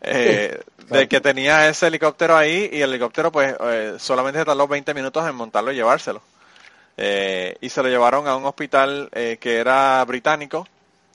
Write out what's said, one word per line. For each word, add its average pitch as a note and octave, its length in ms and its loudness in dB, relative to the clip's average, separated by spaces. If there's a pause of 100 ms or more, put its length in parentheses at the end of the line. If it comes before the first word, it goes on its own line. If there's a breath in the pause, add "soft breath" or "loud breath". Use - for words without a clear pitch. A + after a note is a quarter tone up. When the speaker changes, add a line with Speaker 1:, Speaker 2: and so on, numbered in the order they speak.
Speaker 1:
Eh, G#2+ 580 0 (200)
Speaker 2:
Sí, - 60 -20
Speaker 1:
de - 40 -20
Speaker 2:
claro. C3 200 2
Speaker 1:
que C#3 140 2
tenía C#3+ 460 4
ese D#3 180 0
helicóptero D#3+ 500 2
ahí D#3+ 340 2
y D3 120 -4
el C3+ 80 0
helicóptero, B2+ 420 -2
pues, C#3 280 0
eh, A2 380 -2
solamente C3+ 420 -2
se D#3+ 40 0
tardó C#3+ 240 0
veinte C#3+ 240 -4
minutos D3 340 -4
en D3 80 -6
montarlo A#2 380 -4
y C#3 40 -4
llevárselo. A#2 440 0 (800 soft breath)
Eh, G2 640 -4
y B2+ 80 -10
se C#3+ 120 -4
lo B2+ 60 2
llevaron B2+ 400 2
a C3 80 0
un C3 80 -6
hospital, C#3 680 -2
eh, A#2 280 -4
que A#2 160 -2
era C3 480 2
británico D3 640 -4 (460)